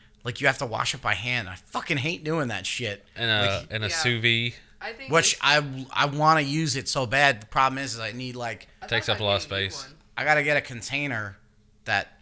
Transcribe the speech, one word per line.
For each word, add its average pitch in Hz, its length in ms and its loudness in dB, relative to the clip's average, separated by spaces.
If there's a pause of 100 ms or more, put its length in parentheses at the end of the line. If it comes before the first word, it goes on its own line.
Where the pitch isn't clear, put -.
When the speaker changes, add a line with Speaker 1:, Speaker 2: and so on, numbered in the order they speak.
(220)
Speaker 1:
Like, 120 200 -6
you 143 40 4
have 131 120 4
to 135 80 -4
wash 117 280 -2
it 135 60 -14
by 107 140 0
hand. 113 340 -2
I 90 60 -12
fucking - 420 -4
hate 156 260 -2
doing 151 260 -2
that 98 180 -4
shit. 104 380 -6 (120)
Speaker 2:
And 117 140 0
a, 101 300 4
Speaker 1:
Like, - 100 -10
Speaker 2:
and 110 140 -4
a 104 40 -2
Speaker 3:
Yeah. 170 60 -2
Speaker 2:
sous 123 280 0
vide. 117 320 2 (280)
Speaker 3:
I 226 100 -10
think 269 180 -14
Speaker 1:
Which 160 220 4
Speaker 3:
it's - 100 -8
Speaker 1:
I, 147 200 6 (300)
I 139 140 2
wanna 151 360 4
use 143 340 0
it 123 120 -4
so 135 180 0
bad. 135 360 4
The - 40 -18
problem 131 360 0
is, 120 120 -6
is 117 60 -10
I 110 120 -6
need, 123 240 -10
like, 117 320 -8 (140)
Speaker 3:
I - 40 -14
Speaker 2:
Takes 117 200 0
Speaker 3:
thought 110 80 2
Speaker 2:
up 104 60 -4
a - 40 -4
Speaker 3:
about 104 60 2
Speaker 2:
lot 101 140 2
of - 40 -10
Speaker 3:
getting 98 100 -4
a 98 80 0
new 95 40 -6
Speaker 2:
space. - 140 -10
Speaker 3:
one. - 120 -20 (220)
Speaker 1:
I 131 60 -4
gotta 151 180 4
get 147 160 2
a - 20 0
container 120 760 -6 (500)
that, 101 360 -2